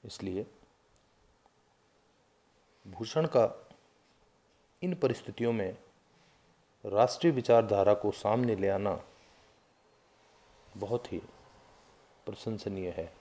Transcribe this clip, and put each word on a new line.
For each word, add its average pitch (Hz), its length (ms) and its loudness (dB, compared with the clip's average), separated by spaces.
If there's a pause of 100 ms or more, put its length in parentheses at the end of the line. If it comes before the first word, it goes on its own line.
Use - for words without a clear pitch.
इसलिए 98 420 -8 (2500)
भूषण 113 400 -4
का - 420 2 (1120)
इन 180 120 -4
परिस्थितियों 117 580 -2
में 101 240 -2 (1080)
राष्ट्रीय 117 460 4
विचारधारा 104 640 6
को 104 160 0
सामने 113 460 0
ले 98 120 0
आना 98 360 -2 (1700)
बहुत 101 360 -4
ही 87 60 -6 (1080)
प्रशंसनीय 101 640 -8
है। 82 300 -10